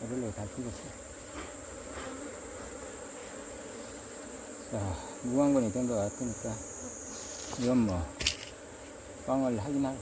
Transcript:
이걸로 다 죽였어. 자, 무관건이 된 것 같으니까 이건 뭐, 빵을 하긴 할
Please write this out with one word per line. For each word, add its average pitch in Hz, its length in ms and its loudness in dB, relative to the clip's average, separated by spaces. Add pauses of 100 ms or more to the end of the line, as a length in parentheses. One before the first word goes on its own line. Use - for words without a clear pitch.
이걸로 120 300 0
다 101 100 -2 (120)
죽였어. 120 220 -2 (4000)
자, 101 240 0 (280)
무관건이 131 480 6
된 123 160 2
것 120 80 4
같으니까 110 580 0 (1040)
이건 123 200 8
뭐, 92 260 6 (1200)
빵을 131 340 4
하긴 139 260 2
할 131 160 0